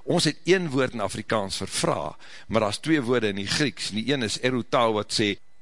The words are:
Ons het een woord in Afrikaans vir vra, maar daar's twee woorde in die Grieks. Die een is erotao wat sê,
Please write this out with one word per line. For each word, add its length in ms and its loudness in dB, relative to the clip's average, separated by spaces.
Ons 240 2
het 180 -2
een 260 4
woord 220 2
in 120 -2
Afrikaans 580 -2
vir 80 -6
vra, 460 -2
maar 200 4
daar's 160 -2
twee 200 2
woorde 280 2
in 80 -4
die 80 -4
Grieks. 480 -2
Die 180 0
een 140 0
is 160 -4
erotao 500 2
wat 220 -2
sê, 220 2